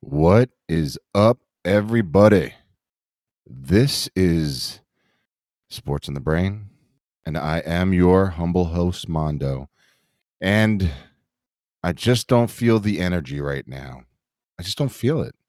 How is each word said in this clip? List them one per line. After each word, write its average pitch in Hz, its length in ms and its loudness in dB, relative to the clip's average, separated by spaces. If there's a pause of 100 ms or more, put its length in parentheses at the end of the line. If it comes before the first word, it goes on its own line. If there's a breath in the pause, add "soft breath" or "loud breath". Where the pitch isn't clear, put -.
What 85 460 4 (180)
is 80 300 -2 (160)
up, 110 240 2 (260)
everybody? 101 880 4 (920)
This 78 680 0
is 80 640 -2 (880)
Sports - 400 -8
in 71 60 -8
the 69 60 -8
Brain, 95 500 -2 (540)
and 78 140 -6
I 78 200 -4
am 87 340 -2
your 92 380 4
humble 85 340 -2
host, 87 440 -4
Mondo. 73 600 -6 (720)
And 104 500 0 (920 loud breath)
I 87 80 -2
just 120 340 -2
don't 120 240 2
feel 113 300 2
the 101 180 -2
energy 80 420 -4
right 69 280 -6
now. 64 340 -16 (560)
I 87 60 -14
just 95 120 -10
don't 143 120 -2
feel 127 340 -4
it. - 140 -10 (120)